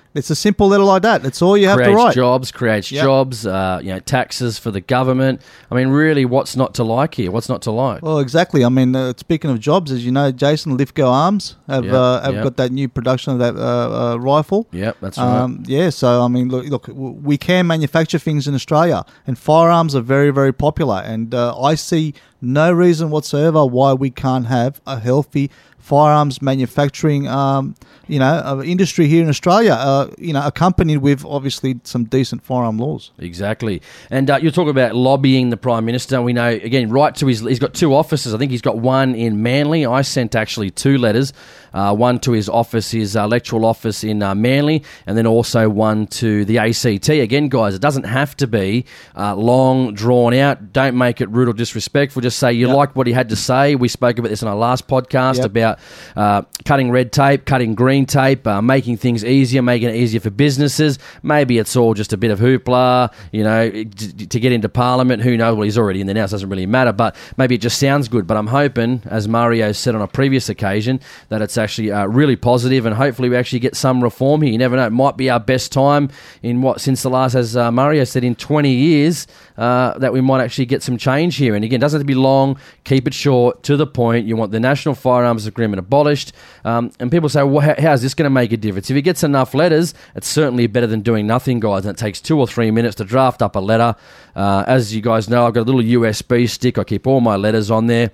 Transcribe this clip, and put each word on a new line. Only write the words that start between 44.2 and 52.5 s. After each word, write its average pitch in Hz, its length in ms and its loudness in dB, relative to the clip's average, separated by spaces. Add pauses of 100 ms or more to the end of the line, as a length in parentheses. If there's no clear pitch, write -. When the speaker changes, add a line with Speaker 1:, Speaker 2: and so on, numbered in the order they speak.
Speaker 2:
uh, 98 140 -2
Manly, 139 480 0 (220)
and 104 120 -2
then 113 80 2
also 113 440 2
one 107 380 0
to 107 360 -2
the 110 140 0
A 113 160 0
C 104 260 -2
T. 151 220 2
Again, 135 260 0
guys, 110 280 0
it 92 60 -8
doesn't 139 240 -2
have 135 320 -4
to 135 100 0
be, 107 360 -2 (340)
uh, 101 180 -4
long, 127 580 2
drawn 120 400 2
out. 131 400 0
Don't 135 240 0
make 123 240 0
it 101 80 -2
rude 123 180 2
or 117 60 -2
disrespectful. 127 680 -2
Just 120 180 -4
say 123 120 2